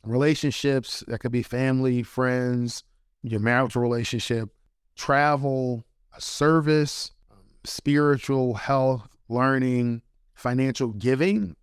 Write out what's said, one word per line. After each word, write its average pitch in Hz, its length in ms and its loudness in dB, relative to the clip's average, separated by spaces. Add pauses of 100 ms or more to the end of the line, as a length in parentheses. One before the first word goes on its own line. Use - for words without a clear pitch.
relationships, 135 1040 0
that 117 100 -6
could 120 140 -4
be 120 100 0
family, 131 600 0
friends, 123 800 -2 (380)
your 113 180 -2
marital 120 420 2
relationship, 117 680 -2 (480)
travel, 135 880 0 (340)
service, 151 920 2 (540)
spiritual, 139 920 2
health, 131 520 0 (220)
learning, 123 720 0 (340)
financial 131 540 -2
giving 131 760 0